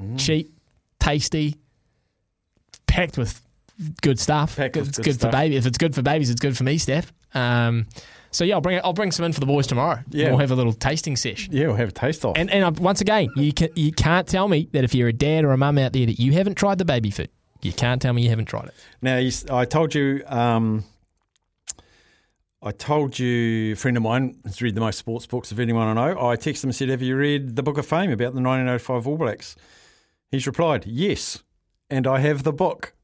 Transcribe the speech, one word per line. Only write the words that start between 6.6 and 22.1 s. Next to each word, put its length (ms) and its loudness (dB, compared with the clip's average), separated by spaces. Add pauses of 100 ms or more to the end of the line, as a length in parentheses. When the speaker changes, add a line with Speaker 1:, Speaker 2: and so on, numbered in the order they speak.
Speaker 2:
me, 120 2
Steph. 360 -2 (200)
Um, 540 2 (440)
so 120 -2
yeah, 120 2
I'll 60 2
bring, 220 0
I'll 80 0
bring 220 -2
some 120 -2
in 60 0
for 80 -4
the 60 0
boys 220 2
tomorrow. 320 0 (100)
Speaker 1:
Yeah. 200 0
Speaker 2:
We'll 100 4
have 120 2
a 40 2
little 180 2
tasting 420 -2
sesh. 340 -6
Speaker 1:
Yeah, 180 2
we'll 100 0
have 120 0
a 40 -10
taste 320 -4
off. 120 0
Speaker 2:
And, 140 -2
and, 140 4
uh, 160 0
once 180 2
again, 380 2
you 160 2
can, 220 0
you 180 0
can't 340 2
tell 220 0
me 240 2
that 100 2
if 100 2
you're 140 4
a 60 2
dad 320 2
or 80 4
a 40 4
mum 200 4
out 160 2
there 120 2
that 140 0
you 140 4
haven't 220 2
tried 220 2
the 80 0
baby 260 0
food. 180 -8 (320)
You 100 -2
can't 300 0
tell 100 2
me 120 2
you 60 4
haven't 160 0
tried 200 -8
it. 80 -18 (280)
Speaker 1:
Now, 160 0
you 120 2
s-, 200 -6
I 140 2
told 320 0
you, 320 0
um, 560 0 (1800)